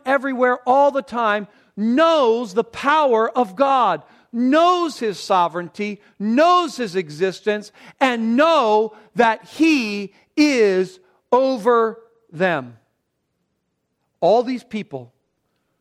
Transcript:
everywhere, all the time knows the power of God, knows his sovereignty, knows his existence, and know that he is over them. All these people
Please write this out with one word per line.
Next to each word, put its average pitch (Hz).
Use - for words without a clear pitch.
everywhere, 254
all 277
the 269
time 214
knows 240
the 226
power 254
of 196
God, 247
knows 320
his 208
sovereignty, 180
knows 302
his 208
existence, 190
and 233
know 233
that 220
he 226
is 208
over 240
them. 151
All 214
these 247
people 135